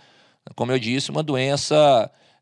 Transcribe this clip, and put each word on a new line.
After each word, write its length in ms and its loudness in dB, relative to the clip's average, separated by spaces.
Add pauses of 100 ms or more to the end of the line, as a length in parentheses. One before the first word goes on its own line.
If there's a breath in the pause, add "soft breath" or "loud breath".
(560 soft breath)
Como 160 -4
eu 60 2
disse, 320 -4
uma 140 -4
doença, 880 2 (300 soft breath)